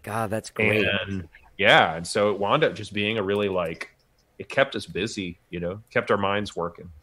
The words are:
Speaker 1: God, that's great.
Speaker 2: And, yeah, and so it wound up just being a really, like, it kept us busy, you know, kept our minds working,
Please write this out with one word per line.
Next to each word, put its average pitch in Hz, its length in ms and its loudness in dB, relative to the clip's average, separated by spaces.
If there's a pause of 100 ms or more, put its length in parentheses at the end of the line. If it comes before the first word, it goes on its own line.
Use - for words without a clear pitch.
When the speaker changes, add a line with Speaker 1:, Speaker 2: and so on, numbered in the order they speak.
Speaker 1:
God, 107 260 -4
that's 107 200 -6
great. 107 360 2
Speaker 2:
And, 98 420 -4 (300)
yeah, 104 380 6
and 85 100 -8
so 104 240 2
it 98 80 -2
wound 113 240 2
up 101 120 2
just 104 180 -12
being 104 260 -2
a 104 40 0
really, 101 260 0
like, 87 420 -4 (480)
it - 100 -14
kept - 280 0
us 104 100 -10
busy, 87 520 -6 (120)
you 87 100 -8
know, 90 200 -6 (100)
kept 120 200 0
our 107 60 4
minds 101 380 0
working, 85 360 -8 (120)